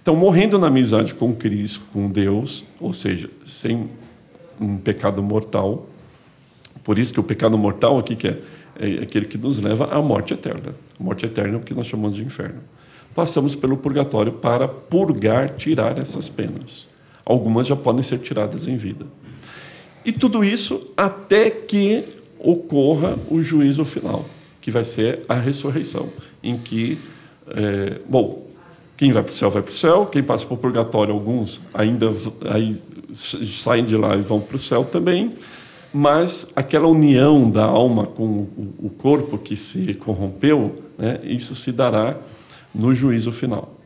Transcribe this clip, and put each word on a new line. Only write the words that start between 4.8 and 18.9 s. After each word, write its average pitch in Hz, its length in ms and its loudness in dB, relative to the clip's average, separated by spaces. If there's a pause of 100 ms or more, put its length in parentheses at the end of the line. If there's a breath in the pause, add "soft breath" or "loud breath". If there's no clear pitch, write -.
mortal, 104 640 -2 (960 soft breath)
por 107 160 0
isso 120 140 0
que - 80 0
o - 20 0
pecado 110 360 2
mortal 107 400 2
aqui 117 180 -4
que - 120 -4
é, - 100 -4 (400 loud breath)
é 101 240 -4
aquele 104 240 -2
que 104 100 -12
nos 120 220 -2
leva 104 340 0
à 147 80 2
morte 127 320 0
eterna. - 420 -8 (240)
A - 40 -10
morte 95 240 -4
eterna 107 280 -2
é - 40 -4
o - 20 -6
que 120 140 -10
nós 120 120 -6
chamamos 104 300 -4
de 110 80 -8
inferno. - 360 -10 (540 soft breath)
Passamos 151 400 0
pelo 131 220 0
purgatório 131 560 0
para 120 340 0
purgar, 123 840 0
tirar 131 480 -2
essas - 300 -8
penas. - 600 -10 (380 soft breath)
Algumas 113 400 2
já 139 100 2
podem 127 260 0
ser 127 180 -4
tiradas - 460 -4
em 123 100 -4
vida. 104 280 -8 (960 loud breath)